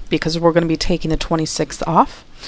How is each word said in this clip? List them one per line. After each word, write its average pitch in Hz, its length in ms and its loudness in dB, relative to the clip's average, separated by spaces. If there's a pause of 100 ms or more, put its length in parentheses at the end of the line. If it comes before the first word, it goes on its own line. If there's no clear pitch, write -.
because 165 300 -2
we're 165 140 4
gonna 170 140 2
be 160 100 0
taking 160 340 0
the 156 80 0
twenty-sixth 156 680 -2
off. 180 380 0 (240)